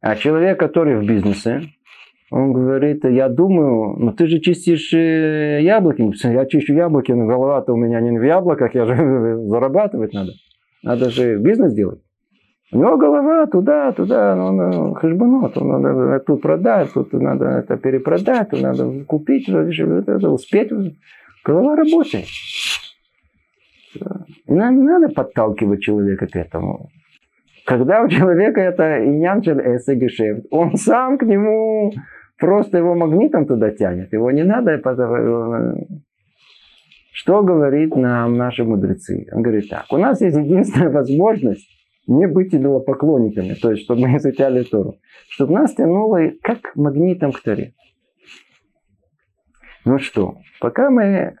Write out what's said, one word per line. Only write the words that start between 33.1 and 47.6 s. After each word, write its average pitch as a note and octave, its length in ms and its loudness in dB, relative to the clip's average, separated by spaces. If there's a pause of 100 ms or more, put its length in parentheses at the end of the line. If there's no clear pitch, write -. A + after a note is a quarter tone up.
туда A2 240 0
тянет. F#2 420 -4
Его A2+ 180 0
не D3 140 0
надо... G3 360 0 (2250)
Что G3+ 300 0
говорит D#3 540 2
нам A#2+ 400 0
наши B2 280 -2
мудрецы? G2 680 -4
Он A#2 100 -2
говорит G#2+ 280 -2
так. - 200 -10
У C3 60 0
нас G#3+ 240 2
есть E3+ 160 2
единственная E3 540 2
возможность C#3 800 0 (380)
не D3+ 200 2
быть F#3 280 0
идолопоклонниками, C3+ 1000 0
то A#2 160 -2
есть, G#2 140 -4
чтобы A#2+ 180 0
мы C3 160 2
изучали C3+ 440 0
Тору. G#2 340 -4 (340)
Чтобы E3+ 240 -2
нас B3+ 200 0
тянуло F#3+ 460 0 (220)
как - 320 -6
магнитом D3 580 0
к - 80 -12
Торе. - 320 -6 (2250)